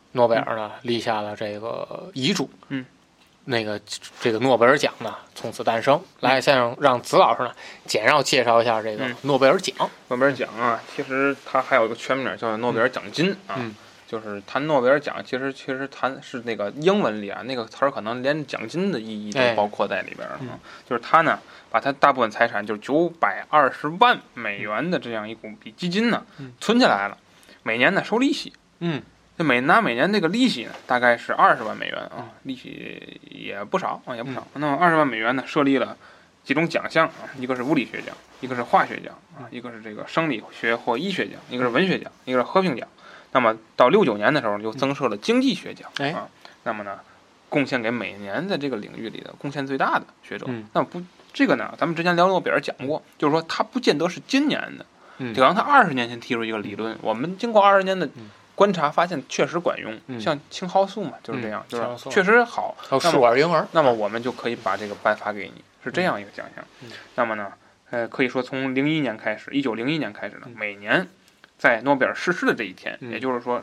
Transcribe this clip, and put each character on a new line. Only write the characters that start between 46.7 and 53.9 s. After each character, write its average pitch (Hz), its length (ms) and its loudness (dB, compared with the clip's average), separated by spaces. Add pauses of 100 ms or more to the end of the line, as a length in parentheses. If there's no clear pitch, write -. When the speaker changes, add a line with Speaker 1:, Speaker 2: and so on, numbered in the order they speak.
Speaker 2:
么 107 100 -8
呢， 98 160 -12 (500)
贡 147 160 0
献 123 160 -2
给 110 100 -2
每 101 240 -4
年 101 300 -6
的 190 140 -2
这 139 100 -4
个 127 100 -4
领 - 180 -12
域 113 140 -10
里 - 100 -12
的 - 180 -14
贡 143 140 -8
献 143 120 -6
最 135 140 -4
大 214 220 0
的 - 60 -10 (200)
学 104 100 -10
者。 - 120 -12
Speaker 1:
嗯。 113 240 -8
Speaker 2:
那 151 100 2
不， 175 180 -8 (320)
这 277 140 2
个 165 80 4
呢， 113 240 -2
咱 143 80 0
们 165 80 -2
之 165 80 -2
前 175 140 2
聊 170 100 6
诺 185 140 2
贝 - 100 -2
尔 147 100 2
讲 - 140 -4 (120)
过， 147 120 -2
Speaker 1:
嗯。 - 200 -20
Speaker 2:
就 151 100 2
是 143 40 4
说 165 100 4
他 - 200 -2
不 - 160 -8
见 214 180 4